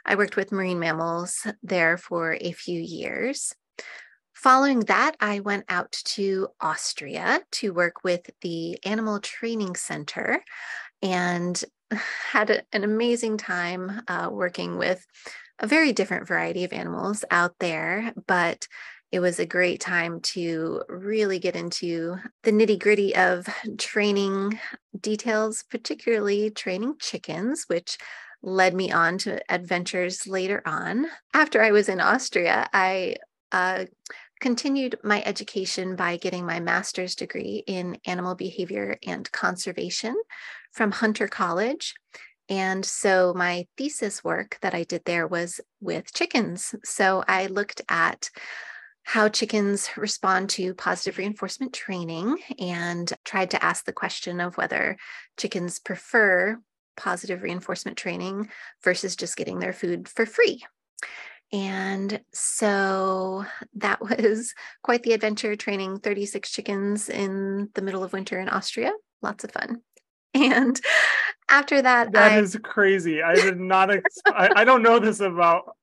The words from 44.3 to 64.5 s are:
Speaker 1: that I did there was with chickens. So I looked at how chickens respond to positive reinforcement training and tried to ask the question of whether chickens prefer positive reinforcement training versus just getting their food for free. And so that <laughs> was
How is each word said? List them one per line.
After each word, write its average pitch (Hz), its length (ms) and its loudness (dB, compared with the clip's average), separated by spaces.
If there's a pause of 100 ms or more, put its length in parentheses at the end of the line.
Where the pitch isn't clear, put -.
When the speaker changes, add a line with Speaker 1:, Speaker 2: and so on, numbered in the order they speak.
Speaker 1:
that 185 120 -2
I 170 100 -4
did 170 220 -6
there 170 200 0
was 175 340 -4 (200)
with 180 340 -6
chickens. 208 580 -2 (120)
So 190 420 2
I 190 200 2
looked 196 420 -4
at - 420 0 (720)
how 214 260 2
chickens 208 680 0
respond 190 540 0
to 185 220 -2
positive 180 460 -4
reinforcement 208 540 -6
training 180 640 -4 (220)
and 175 520 -4 (120)
tried 190 260 0
to - 140 0
ask 170 220 0
the - 60 -4
question 175 480 -6
of 175 160 -4
whether - 400 0 (400)
chickens 175 440 -4
prefer 202 800 2 (360)
positive 185 460 -4
reinforcement 180 540 -6
training 190 540 -6 (340)
versus 180 320 0
just - 200 -6
getting 180 220 -6
their 180 140 -4
food 175 360 -6
for 226 180 0
free. 302 380 2 (840)
And 196 720 -4 (140)
so 190 1120 0 (300)
that 202 240 0
<laughs> - 20 -12
was 220 520 2 (280)